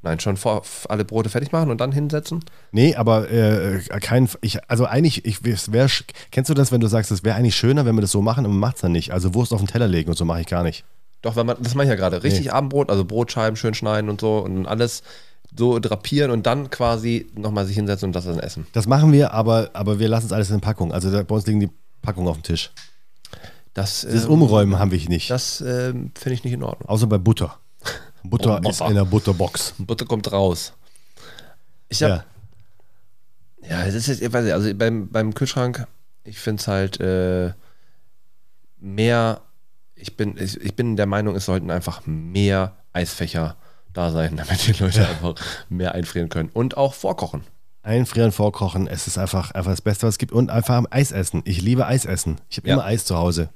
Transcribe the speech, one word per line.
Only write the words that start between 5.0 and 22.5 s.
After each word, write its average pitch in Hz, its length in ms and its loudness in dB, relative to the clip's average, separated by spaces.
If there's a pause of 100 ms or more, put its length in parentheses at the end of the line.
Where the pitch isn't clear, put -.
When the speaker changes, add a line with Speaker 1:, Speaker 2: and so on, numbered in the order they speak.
Speaker 2:
ich, 107 200 -2
es 107 260 -2
wär 123 180 4
sch-, - 140 -2 (280)
kennst 127 180 0
du 156 40 4
das, 139 200 4
wenn 120 80 4
du 113 60 4
sagst, 107 240 2
es 92 120 -2
wär 110 120 2
eigentlich 113 200 4
schöner, 135 300 4
wenn 113 100 4
wir 110 60 4
das 98 100 0
so 104 100 2
machen, 113 240 2
aber 104 80 2
man 98 60 4
macht's 117 220 0
dann 90 100 2
nicht. 85 220 0
Also 90 200 0
Wurst 117 200 0
auf 104 80 0
den 98 60 0
Teller 117 200 0
legen 82 220 0
und 82 80 0
so 85 80 0
mach 82 140 0
ich 82 80 -6
gar 87 160 -2
nicht. 82 200 -4 (380)
Speaker 1:
Doch, 113 160 -2
wenn 117 80 2
man, 120 160 0
das 120 120 -2
mach 139 100 2
ich 139 60 4
ja 113 60 4
gerade. 92 280 0
Richtig 120 240 2
Speaker 2:
Nee. - 40 -4
Speaker 1:
Abendbrot, 139 380 0
also 98 160 2
Brotscheiben 110 500 -2
schön 110 180 -2
schneiden 107 360 -2
und 104 100 -4
so 107 200 2
und 95 280 -4
alles 113 360 -2 (540)
so 117 220 4
drapieren 123 520 0
und 113 160 0
dann 135 220 0
quasi 117 680 0
nochmal 104 300 -2
sich 95 120 -2
hinsetzen 101 320 0
und 87 40 -4
das 87 120 -4
dann 85 140 -4
essen. - 340 -10
Speaker 2:
Das 104 140 0
machen 147 260 6
wir, 143 200 6
aber, 113 380 2
aber 101 280 -2
wir 110 100 2
lassen's 113 240 0
alles 104 160 0
in 104 100 2
Packung. 92 320 -2
Also 92 200 0
da, 101 120 0
bei 104 120 -2
uns 104 120 0
liegen 107 140 2
die 98 80 0 (320)
Packungen 90 260 -2
auf 80 100 0
dem 80 60 -14
Tisch. - 280 -4 (1000)